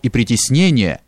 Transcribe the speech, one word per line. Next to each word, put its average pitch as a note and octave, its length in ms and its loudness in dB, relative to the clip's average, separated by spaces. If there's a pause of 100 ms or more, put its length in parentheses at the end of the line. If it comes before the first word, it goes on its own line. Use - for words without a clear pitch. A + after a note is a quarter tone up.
и B2+ 60 -2
притеснение B2 1000 0